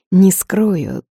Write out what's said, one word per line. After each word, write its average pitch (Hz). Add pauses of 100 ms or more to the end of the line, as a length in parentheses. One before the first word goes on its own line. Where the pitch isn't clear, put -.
(120)
Не 185
скрою, 202